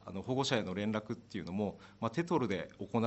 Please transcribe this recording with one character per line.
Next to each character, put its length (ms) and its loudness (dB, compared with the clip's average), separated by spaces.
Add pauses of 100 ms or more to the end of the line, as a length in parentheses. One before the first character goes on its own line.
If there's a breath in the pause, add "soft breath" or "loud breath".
あ 60 -8
の、 100 -6
保 120 -2
護 100 4
者 120 4
へ 60 4
の 120 -4
連 180 0
絡 220 -2
っ 20 -6
て 220 -8
い 40 -4
う 20 -10
の 80 -6
も、 260 0 (220 loud breath)
ま 80 0
あ、 20 -4
テ 140 0
ト 140 4
ル 100 2
で 300 -2
行 200 -2
う 80 4